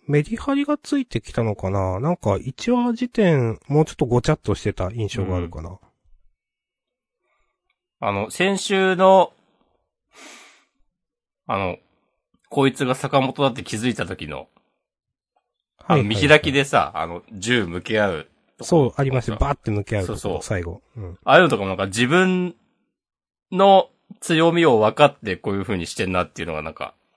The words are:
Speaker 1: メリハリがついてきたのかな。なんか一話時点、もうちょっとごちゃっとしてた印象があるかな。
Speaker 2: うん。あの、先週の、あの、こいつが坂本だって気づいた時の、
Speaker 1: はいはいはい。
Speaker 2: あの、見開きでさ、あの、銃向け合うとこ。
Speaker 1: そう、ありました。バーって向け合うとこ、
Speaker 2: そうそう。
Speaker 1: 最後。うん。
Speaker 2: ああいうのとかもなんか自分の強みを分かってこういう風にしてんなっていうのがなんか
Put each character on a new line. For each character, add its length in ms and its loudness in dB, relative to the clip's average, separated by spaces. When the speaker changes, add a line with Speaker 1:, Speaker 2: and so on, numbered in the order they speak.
Speaker 1:
メ 160 2
リ 120 -8
ハ 200 -4
リ 100 -2
が 140 -2
つ 180 -4
い 80 -2
て 160 -6
き 100 -18
た 120 -2
の 120 -2
か 140 -6
な。 300 -2
な 120 -2
ん 60 -2
か 200 -2
一 340 -6
話 220 0
時 160 -6
点、 580 0
も 160 4
う 20 -2
ち 60 -14
ょ 20 -14
っ 40 -20
と 100 0
ご 160 2
ち 80 0
ゃ 20 4
っ 60 -4
と 160 -2
し 80 -10
て 100 -2
た 180 -4
印 260 -6
象 80 -2
が 120 -2
あ 20 -2
る 120 -6
か 100 -14
な。 80 -12
Speaker 2:
う 40 -16
ん。 40 -20
あ 120 -2
の、 200 -4
先 260 0
週 380 0
の、 360 6
あ 120 -4
の、 200 -4
こ 120 2
い 60 0
つ 120 -4
が 100 -2
坂 240 0
本 240 -2
だ 60 2
っ 40 -10
て 100 -12
気 120 -10
づ 140 -2
い 60 -2
た 100 -6
時 220 -10
の、 100 -10
Speaker 1:
は 60 -14
い 20 -20
は 20 -20
い 40 -20
は 80 4
い。 20 4
Speaker 2:
あ 40 2
の、 60 -2
見 60 0
開 260 6
き 120 -4
で 100 2
さ、 320 0
あ 100 -4
の、 160 -10
銃 320 0
向 160 -6
け 180 -2
合 100 2
う 200 -8
と 60 -16
こ。 20 -14
Speaker 1:
そ 220 4
う、 80 -6
あ 80 -2
り 80 -2
ま 100 -2
し 40 -6
た。 100 -6
バ 160 -2
ー 40 -2
っ 20 -18
て 140 -6
向 120 -2
け 140 -6
合 60 -2
う 40 -6
と 60 -6
こ、 60 -10
Speaker 2:
そ 100 -6
う 60 -4
そ 40 -4
う。 20 -16
Speaker 1:
最 220 -6
後。 180 -14
う 60 -14
ん。 240 -14
Speaker 2:
あ 80 2
あ 20 10
い 60 10
う 20 8
の 60 4
と 80 0
か 60 -2
も 40 -4
な 60 -2
ん 40 -8
か 100 -2
自 200 0
分 480 2
の 380 6
強 320 2
み 120 4
を 140 6
分 160 2
か 120 6
っ 120 0
て 160 -6
こ 160 -8
う 40 -2
い 40 -2
う 40 -4
風 140 -4
に 80 -6
し 100 -12
て 100 -4
ん 80 -4
な 100 2
っ 80 -10
て 100 -12
い 40 -8
う 20 -10
の 60 -6
が 80 -6
な 100 -10
ん 20 -14
か 220 -12